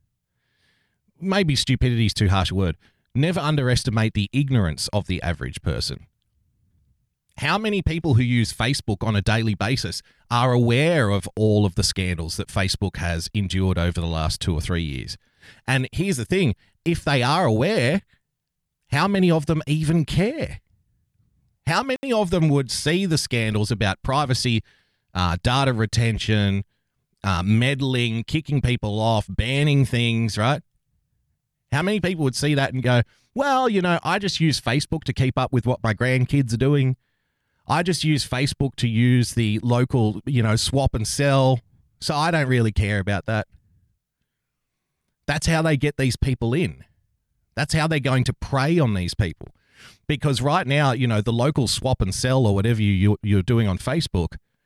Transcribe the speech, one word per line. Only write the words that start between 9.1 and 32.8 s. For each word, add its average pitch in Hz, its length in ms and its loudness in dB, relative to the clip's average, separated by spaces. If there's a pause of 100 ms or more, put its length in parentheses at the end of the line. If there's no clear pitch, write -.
a 101 80 2
daily 110 320 0
basis 101 480 -4 (280)
are 123 220 2
aware 123 580 2
of 98 260 -2
all 104 280 4
of 92 100 0
the 101 100 -2
scandals 87 520 -4
that - 120 -8
Facebook 95 480 -2
has 85 360 -4
endured 92 460 0
over 85 220 -2
the 82 60 -4
last 80 340 -4
two 87 140 -2
or 76 60 -2
three 85 220 -4
years? 67 340 -8 (500)
And 135 260 -2
here's 190 240 -2
the 117 80 -6
thing, 180 300 0 (300)
if 165 200 -2
they 143 180 0
are 160 220 0
aware, 143 580 0 (880)
how 156 180 0
many 185 220 2
of 156 160 2
them 156 200 0
even 156 380 0
care? 240 560 -2 (1080)
How 175 160 0
many 269 300 -4
of 208 180 0
them 165 180 2
would 139 220 0
see 180 360 -2
the 156 120 0
scandals 110 520 -2
about 101 320 -2
privacy, 127 600 0 (520)
uh, 90 280 0
data 131 300 2
retention, 107 920 0 (580)
uh, 90 220 -2
meddling, 120 800 0
kicking 147 360 -2
people 110 380 -2
off, 110 300 0
banning 135 560 0
things, 113 520 0
right? 131 260 0 (1080)
How 143 120 0
many 202 180 0
people 165 240 -2
would 127 100 0
see 147 200 0
that 139 180 0
and 127 100 -4